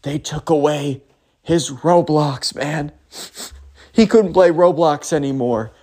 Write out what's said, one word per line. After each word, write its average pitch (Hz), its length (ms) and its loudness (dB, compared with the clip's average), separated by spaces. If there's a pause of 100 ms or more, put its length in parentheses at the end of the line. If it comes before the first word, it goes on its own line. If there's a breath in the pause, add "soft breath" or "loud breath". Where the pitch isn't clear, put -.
they 143 160 -6
took - 320 -8
away 143 500 0 (420)
his 165 280 -2
Roblox, 151 840 0
man. 147 360 -6 (1000 loud breath)
He 220 140 6
couldn't 202 280 2
play 180 180 6
Roblox 160 600 0
anymore. 127 600 -2 (120 soft breath)